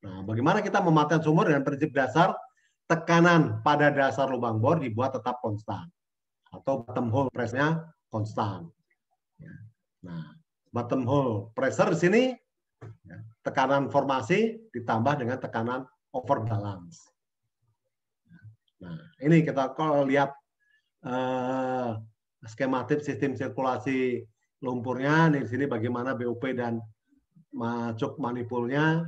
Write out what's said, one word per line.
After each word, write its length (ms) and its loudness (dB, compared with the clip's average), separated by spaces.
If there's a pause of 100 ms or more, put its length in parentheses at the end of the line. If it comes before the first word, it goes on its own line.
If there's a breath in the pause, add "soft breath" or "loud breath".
Nah, 240 -12
bagaimana 320 2
kita 240 0
memanfaatkan 400 4
sumur 240 4
dengan 160 4
prinsip 320 -2
dasar 400 4 (480)
tekanan 800 4
pada 240 6
dasar 400 2
lubang 320 -2
bor 160 4
dibuat 400 -2
tetap 240 -4
konstan 480 -6 (640)
atau 320 -4
bottom 240 -4
hole 240 2
pressure-nya 560 -2 (240)
konstan. 560 -4 (720)
Ya. 160 -20 (480)
Nah, 320 -12 (360)
bottom 360 -2
hole 480 0
pressure 400 0
di 20 -2
sini 240 4 (840)
ya, 100 -18 (220)
tekanan 480 0
formasi 720 0 (160)
ditambah 400 0
dengan 240 -4
tekanan 480 -6 (240)
overbalance. 960 -4 (1800)
Nah, 160 -12 (240)
ini 160 8
kita 320 0
kalau 320 2
lihat, 320 2 (720)
eh, 880 -2 (500)
skematik 540 -2
sistem 340 -2
sirkulasi 880 -2 (380)
lumpurnya, 720 2
nih 100 0
di 80 -6
sini 140 -2
bagaimana 500 -2
B 140 -4
U 80 -4
P 160 -4
dan 260 -4 (720)
macuk 680 -6
manipulnya. 880 -2